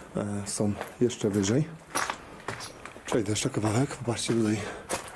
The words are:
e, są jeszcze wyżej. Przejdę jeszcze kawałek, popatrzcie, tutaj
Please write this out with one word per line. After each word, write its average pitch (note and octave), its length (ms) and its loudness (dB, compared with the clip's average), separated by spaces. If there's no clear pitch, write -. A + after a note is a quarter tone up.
e, G2+ 300 -2
są G#2 260 2
jeszcze A#2 300 4
wyżej. G#2 340 4
Przejdę G#2 240 2
jeszcze - 200 2
kawałek, G#2+ 460 2
popatrzcie, A#2 380 0
tutaj A2 260 4